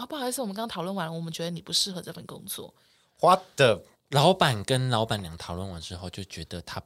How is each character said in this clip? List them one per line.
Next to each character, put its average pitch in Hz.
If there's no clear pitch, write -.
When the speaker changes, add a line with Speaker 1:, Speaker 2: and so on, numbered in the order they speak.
Speaker 1:
，“啊， 247
不 320
好 262
意 254
思， 262
我 247
们 196
刚 226
刚 -
讨 180
论 185
完 190
了， 160
我 165
们 165
觉 165
得 170
你 170
不 -
适 -
合 180
这 -
份 -
工 -
作。” -
Speaker 2:
What 185
the？ 113
Speaker 3:
老 147
板 139
跟 131
老 113
板 110
娘 82
讨 -
论 92
完 87
之 92
后， 90
就 95
觉 -
得 87
他 -